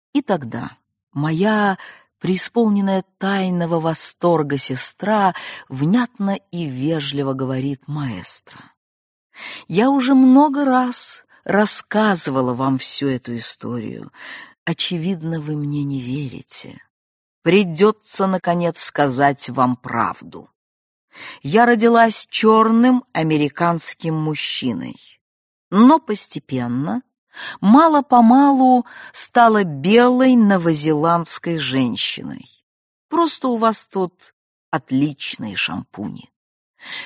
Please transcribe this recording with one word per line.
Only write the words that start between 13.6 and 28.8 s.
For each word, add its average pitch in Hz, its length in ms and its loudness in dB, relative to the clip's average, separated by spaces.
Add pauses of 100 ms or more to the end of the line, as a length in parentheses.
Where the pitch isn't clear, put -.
Очевидно, 165 760 -6
вы 151 160 -6
мне 147 260 -4
не 139 180 -6
верите. 127 800 -10 (640)
Придётся, 190 840 0
наконец, 175 520 -2
сказать 139 720 0
вам 127 240 0
правду. 107 720 -8 (960)
Я 208 240 4
родилась 233 640 4
чёрным 226 800 4
американским 160 1040 -2
мужчиной, 127 800 -6 (800)
но 247 260 6
постепенно...» 143 1040 -6 (580)
мало-помалу 254 1200 6 (280)